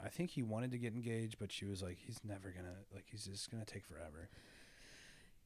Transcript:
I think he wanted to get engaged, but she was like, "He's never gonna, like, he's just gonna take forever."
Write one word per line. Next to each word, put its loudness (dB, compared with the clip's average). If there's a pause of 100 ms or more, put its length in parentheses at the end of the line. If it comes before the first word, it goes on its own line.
I 2
think 2
he 4
wanted 6
to 4
get 4
engaged, 4
but 0
she 0
was 4
like, 0
"He's -4
never -2
gonna, -2 (180)
like, -6
he's -4
just -2
gonna 2
take -4
forever." -6 (1160)